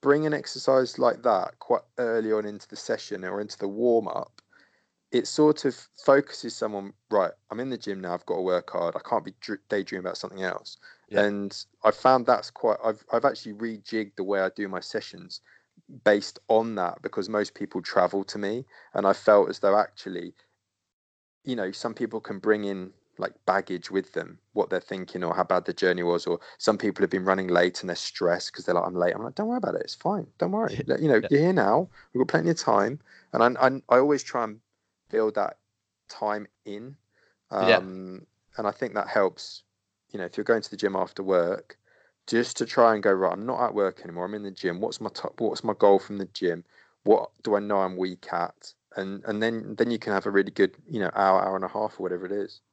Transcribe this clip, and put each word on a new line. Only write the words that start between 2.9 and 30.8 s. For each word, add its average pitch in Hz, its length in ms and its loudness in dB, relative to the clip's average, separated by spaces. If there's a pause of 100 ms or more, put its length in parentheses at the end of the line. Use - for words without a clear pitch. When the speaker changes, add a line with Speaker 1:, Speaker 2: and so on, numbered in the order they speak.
Speaker 1:
or 95 160 -6
into 104 160 -10
the 101 100 -6
warm-up, 113 720 0 (720)
it - 160 0
sort 151 380 2
of 131 100 0 (320)
focuses 139 480 2
someone, 101 380 -8 (180)
"Right, 95 220 2 (180)
I'm 110 120 -8
in 135 80 -6
the 123 80 -6
gym 95 240 -8
now, 87 120 -6
I've 87 120 -8
got - 100 -2
to 90 60 -4
work 90 300 -2
hard, 85 260 -2
I - 20 -6
can't 104 240 -2
be 98 160 -14
dr-, - 300 -8
daydreaming 95 360 -4
about 90 120 -6
something 95 260 -10
else." - 340 -8 (300)
Speaker 2:
Yeah. 104 160 2
Speaker 1:
And 101 420 -4 (200)
I 110 60 6
found 131 340 4
that's 117 260 2
quite, 110 320 0
I've, 110 300 -2
I've 117 100 0
actually 117 300 -2
rejigged 110 640 -8
the 98 80 -4
way 98 160 0
I 95 80 2
do 101 180 -6
my 95 140 -6
sessions - 580 -12 (640)
based 104 360 2 (100)
on 113 260 2
that, 87 260 -4
because 95 280 -6
most 104 240 -2
people 92 280 -8
travel 95 440 0
to - 120 -10
me, 104 280 -6 (300)
and 101 120 2
I 98 60 6
felt 101 360 6
as - 100 -6
though 101 180 4
actually, 90 560 -4 (1120)
you 131 100 -4
know, 98 160 -4
some 113 220 -6
people 110 260 -6
can 104 200 -10
bring 104 260 2
in, 92 260 -6 (260)
like, 95 160 -6 (120)
baggage 92 440 0
with 95 220 -4
them, 87 260 -8 (140)
what - 180 0
they're 92 120 -2
thinking 92 420 -8
or 82 100 -2
how 87 120 0
bad 90 180 0
the 87 100 -6
journey 90 300 0
was, 87 240 0
or 85 100 -2 (200)
some 104 200 2
people 101 240 -2
have 92 80 2
been 95 140 -2
running 92 240 2
late 90 320 2
and 95 80 -8
they're 87 80 -4
stressed - 560 -2
'cause - 140 -12
they're 90 100 0
like, 87 100 0
"I'm 90 80 -6
late." 87 220 0
I'm 104 80 -10
like, 131 120 -12
"Don't 214 120 -4
worry 240 100 -4
about - 180 -4
it, - 80 -4
it's - 120 -12
fine, 196 320 -4 (100)
don't 180 140 -2
worry." 214 320 -4